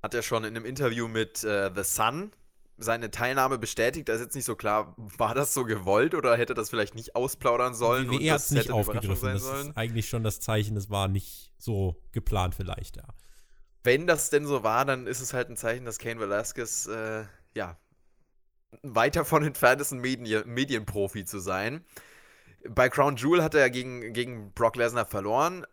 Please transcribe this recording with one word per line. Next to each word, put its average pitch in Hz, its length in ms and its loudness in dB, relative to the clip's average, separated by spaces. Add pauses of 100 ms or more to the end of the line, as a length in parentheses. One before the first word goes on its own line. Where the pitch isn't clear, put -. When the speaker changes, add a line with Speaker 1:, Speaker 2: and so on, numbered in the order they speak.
Speaker 1:
hat 110 100 -6
ja 117 80 0
schon 113 220 0
in 110 100 -8
einem 113 120 -8
Interview 120 420 -2
mit, 110 340 -2
äh, 101 320 0
The 98 80 -4
Sun 139 480 0 (480)
seine 113 320 -2
Teilnahme 131 460 2
bestätigt. 120 500 -2
Da 120 60 -2
ist 113 80 -2
jetzt 120 140 -8
nicht 131 100 -6
so 117 100 -4
klar, 107 440 -2
war 110 360 -2
das 139 200 0
so 131 100 0
gewollt 107 500 2
oder 127 220 4
hätte 120 160 0
das 110 160 -2
vielleicht 107 260 -2
nicht 113 220 -8
ausplaudern 123 560 2
sollen 120 320 2
Speaker 2:
Die 123 60 -4
W 131 80 2
W 143 60 0
E 156 40 4
Speaker 1:
und 151 60 4
Speaker 2:
hat's - 100 0
Speaker 1:
das - 60 -2
Speaker 2:
nicht 127 140 4
Speaker 1:
hätte - 100 -2
eine 107 80 4
Überraschung 107 300 -2
Speaker 2:
aufgegriffen. 87 100 -2
Speaker 1:
sein 127 100 -2
Speaker 2:
Das 98 100 -2
Speaker 1:
sollen? 139 280 -6
Speaker 2:
ist - 80 -10
eigentlich 113 320 -2
schon 113 120 -2
das 107 180 -2
Zeichen, 107 340 0
das 101 160 -4
war 98 180 0
nicht - 480 -4
so 98 460 -2 (100)
geplant 92 420 0
vielleicht, - 440 -8
ja. - 100 -16 (760)
Speaker 1:
Wenn 147 240 4
das 160 220 2
denn 147 160 4
so 139 180 0
war, 113 220 4
dann 127 220 -2
ist 123 160 -4
es 123 100 -6
halt 123 160 -2
ein 117 80 -12
Zeichen, 123 300 -4
dass 113 120 -8
Cain 113 220 -8
Velasquez, 110 680 -4
äh, 110 380 -6 (300)
ja, 90 240 -8 (1040)
weit 135 340 2
davon 156 260 4
entfernt 139 380 4
ist, 143 120 -4
ein 127 80 -6
Medien-, 117 460 -2
Medienprofi 110 800 -2
zu 101 140 -8
sein. 98 440 -4 (840)
Bei 127 220 6
Crown 139 260 4
Jewel 160 260 4
hat 151 120 0
er 151 60 8
ja 131 80 8
gegen, 123 440 -6
gegen 117 400 -6
Brock 117 240 2
Lesnar 117 300 2
verloren 131 680 0